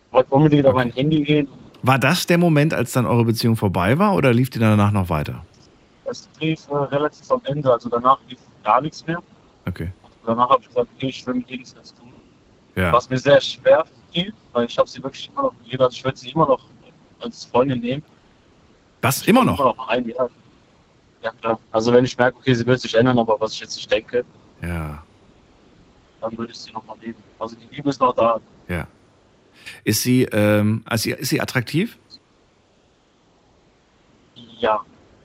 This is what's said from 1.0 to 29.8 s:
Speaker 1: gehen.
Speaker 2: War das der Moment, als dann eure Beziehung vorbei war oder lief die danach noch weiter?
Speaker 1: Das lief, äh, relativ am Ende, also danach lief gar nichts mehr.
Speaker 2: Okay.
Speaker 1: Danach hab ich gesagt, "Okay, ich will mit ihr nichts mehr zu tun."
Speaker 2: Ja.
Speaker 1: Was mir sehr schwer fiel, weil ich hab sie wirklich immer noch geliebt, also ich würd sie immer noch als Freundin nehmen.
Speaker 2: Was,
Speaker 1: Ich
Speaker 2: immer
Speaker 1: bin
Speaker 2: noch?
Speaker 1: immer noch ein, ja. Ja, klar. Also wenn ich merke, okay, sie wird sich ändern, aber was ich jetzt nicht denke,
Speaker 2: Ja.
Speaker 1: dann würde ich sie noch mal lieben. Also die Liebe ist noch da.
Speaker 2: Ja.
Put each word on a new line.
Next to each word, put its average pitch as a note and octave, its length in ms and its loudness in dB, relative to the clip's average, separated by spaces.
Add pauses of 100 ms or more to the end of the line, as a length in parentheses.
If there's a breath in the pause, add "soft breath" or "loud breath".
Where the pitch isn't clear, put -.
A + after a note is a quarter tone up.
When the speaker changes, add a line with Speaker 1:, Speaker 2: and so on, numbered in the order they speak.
Speaker 1:
gehen. D3 260 0 (340)
Speaker 2:
War C3 160 4
das D#3+ 280 0
der F3 120 2
Moment, D#3+ 360 2
als A#2+ 180 -4
dann A#2+ 140 0
eure A#2 180 2
Beziehung A2+ 320 0
vorbei F#2+ 420 0
war G3 160 2
oder A#2 200 2
lief C3 160 0
die - 80 -8
danach G#2 320 4
noch G2 180 -2
weiter? D2 360 -4 (600)
Speaker 1:
Das - 240 -12 (120)
lief, D#3+ 280 -4
äh, C#3+ 60 -6
relativ C#3+ 560 -2
am B2+ 140 0
Ende, C#3 280 0
also A#2 160 -2
danach A#2+ 300 2 (100)
lief B2+ 100 -18 (260)
gar A2+ 180 4
nichts - 240 -10
mehr. E3+ 120 -4 (480)
Speaker 2:
Okay. F2 260 -8 (340)
Speaker 1:
Danach A#2+ 240 2
hab C3 100 2
ich - 80 -20
gesagt, A#2+ 280 -2
"Okay, C3 120 -8
ich - 180 -14
will B2+ 80 -4
mit B2+ 160 -6
ihr C3 80 -12
nichts - 160 -20
mehr - 100 -20
zu - 100 -20
tun." - 180 -20 (640)
Speaker 2:
Ja. F2+ 160 0
Speaker 1:
Was - 160 0
mir B2+ 100 -2
sehr C#3+ 220 6
schwer - 440 2 (280)
fiel, F#3+ 200 -4 (200)
weil A#2+ 140 0
ich - 100 -10
hab - 120 2
sie B2 140 -16
wirklich - 300 -14
immer C#4 120 -6
noch C4 180 -4
geliebt, B2+ 180 -6
also B2+ 160 2
ich - 80 -10
würd C3 140 -4
sie B2 120 -18
immer D#3 160 0
noch - 180 0 (560)
als - 240 -12
Freundin B2+ 360 0
nehmen. D3 220 -6 (1000)
Speaker 2:
Was, A#2+ 200 -2
Speaker 1:
Ich - 60 -10
Speaker 2:
immer A#3+ 140 8
Speaker 1:
bin E3 80 2
Speaker 2:
noch? F#2 100 -2
Speaker 1:
immer C3 160 4
noch - 120 -12
ein, A#2+ 200 -2
ja. B2 200 -4 (920)
Ja, A2+ 100 -6
klar. A2+ 260 -4 (120)
Also A2+ 220 0
wenn B2 120 6
ich A#2+ 140 -6
merke, B2 200 2
okay, C3 160 0
sie A2+ 120 -2
wird B2+ 140 2
sich A2+ 140 -8
ändern, B2 240 4
aber A2 220 0
was A2 120 -4
ich - 80 -12
jetzt - 160 -14
nicht - 160 -10
denke, A#2+ 320 -2 (380)
Speaker 2:
Ja. D#2+ 400 -8 (1160)
Speaker 1:
dann A2+ 160 -10
würde A2+ 160 -8
ich - 60 -20
sie - 140 -20
noch - 140 -14
mal - 140 -16
lieben. A2+ 220 -16 (160)
Also A2+ 180 -10
die A#2 200 -20
Liebe C#3+ 140 -4
ist C3+ 100 -4
noch C3 140 0
da. A2+ 260 0 (280)
Speaker 2:
Ja. E2+ 180 -6 (1000 loud breath)